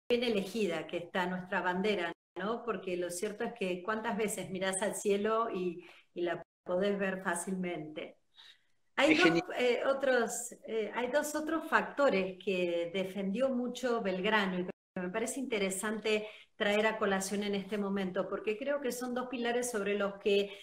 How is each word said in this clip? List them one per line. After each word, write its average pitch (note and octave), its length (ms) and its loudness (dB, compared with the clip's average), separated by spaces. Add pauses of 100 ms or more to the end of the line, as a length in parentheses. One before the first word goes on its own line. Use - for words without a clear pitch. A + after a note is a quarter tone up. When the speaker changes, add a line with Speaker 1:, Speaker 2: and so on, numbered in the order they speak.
Speaker 1:
bien A#3+ 140 2
elegida F#3+ 640 0
que F3 120 -6
está F3+ 280 -2
nuestra F#3 340 -2
bandera, F3+ 520 0 (240)
¿no? G#3+ 280 -4
Porque F#3 320 -4
lo F3 140 -2
cierto G3+ 320 -6
es A#3 160 -4
que F3+ 240 -2
cuántas A3 340 -2
veces G3 340 -2
mirás F#3+ 320 -2
al G3 120 -2
cielo A3 580 2
y, F3+ 320 -4 (300)
y F3 80 -6
la E3+ 180 -2 (240)
podés G3 320 2
ver F#3+ 280 -2
fácilmente. F3 920 -4 (800)
Hay C#4+ 140 8
Speaker 2:
Es D4+ 40 8
Speaker 1:
dos, E4+ 120 8
Speaker 2:
genial. E4 160 4 (120)
Speaker 1:
eh, B3 300 2
otros, C4 680 2 (140)
eh, A3 260 -2
hay A#3+ 200 0
dos D4 240 2
otros D#4 320 -2
factores F#3+ 760 4
que F3 480 2
defendió G3 560 0
mucho B3 540 0
Belgrano F#3+ 560 2
y F3+ 60 -2
que F3+ 60 -4 (300)
me F3+ 100 -4
parece A3+ 280 -4
interesante G#3+ 880 -2 (300)
traer G#3 280 2
a G#3+ 140 2
colación G3+ 460 0
en G3+ 100 0
este G3+ 240 -2
momento, G3 500 0
porque G#3 300 -2
creo C#4+ 220 -2
que B3 100 -2
son B3 240 -6
dos B3+ 140 -4
pilares A#3+ 420 -2
sobre G3+ 260 0
los G3 220 0
que G3+ 320 2 (120)